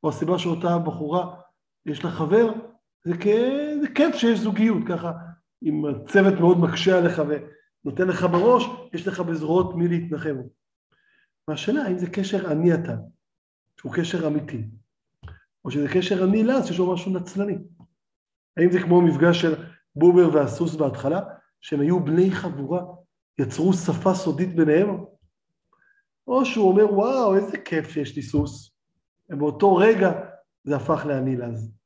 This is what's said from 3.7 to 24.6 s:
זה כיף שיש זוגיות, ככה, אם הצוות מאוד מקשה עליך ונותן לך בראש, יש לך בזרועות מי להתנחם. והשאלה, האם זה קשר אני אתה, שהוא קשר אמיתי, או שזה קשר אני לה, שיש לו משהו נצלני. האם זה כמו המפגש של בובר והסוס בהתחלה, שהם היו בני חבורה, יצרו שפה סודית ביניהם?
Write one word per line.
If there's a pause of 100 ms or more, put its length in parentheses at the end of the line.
זה
כיף
שיש
זוגיות,
ככה, (500)
אם
הצוות
מאוד
מקשה
עליך
ונותן
לך
בראש, (280)
יש
לך
בזרועות
מי
להתנחם. (1120)
והשאלה,
האם
זה
קשר
אני
אתה, (800)
שהוא
קשר
אמיתי, (1000)
או
שזה
קשר
אני
לה,
שיש
לו
משהו
נצלני. (1000)
האם
זה
כמו
המפגש
של (420)
בובר
והסוס
בהתחלה, (400)
שהם
היו
בני
חבורה, (540)
יצרו
שפה
סודית
ביניהם? (1200)